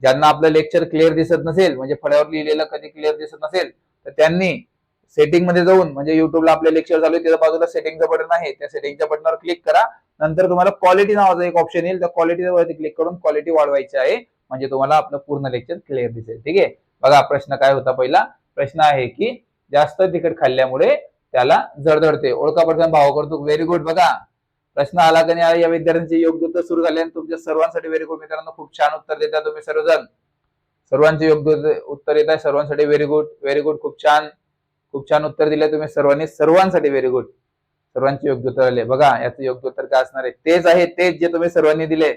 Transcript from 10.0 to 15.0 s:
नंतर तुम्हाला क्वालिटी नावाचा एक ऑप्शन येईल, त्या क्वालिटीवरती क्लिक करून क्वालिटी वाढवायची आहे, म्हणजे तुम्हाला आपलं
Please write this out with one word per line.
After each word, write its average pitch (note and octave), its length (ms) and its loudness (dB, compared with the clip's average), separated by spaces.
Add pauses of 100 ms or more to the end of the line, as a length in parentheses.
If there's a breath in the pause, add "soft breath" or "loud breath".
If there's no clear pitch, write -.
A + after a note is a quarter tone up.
नंतर D#3+ 280 0
तुम्हाला F3+ 240 2
क्वालिटी G3 420 2
नावाचा F#3 320 2
एक E3+ 100 -2
ऑप्शन E3+ 300 0
येईल, F#3 120 -4
त्या F3 120 -2
क्वालिटीवरती E3+ 640 0
क्लिक D#3 260 -10
करून E3+ 180 -4
क्वालिटी D3+ 340 -4
वाढवायची C#3+ 480 0
आहे, C#3+ 180 0 (340)
म्हणजे C3 200 -8
तुम्हाला C#3 260 0
आपलं C#3+ 220 -2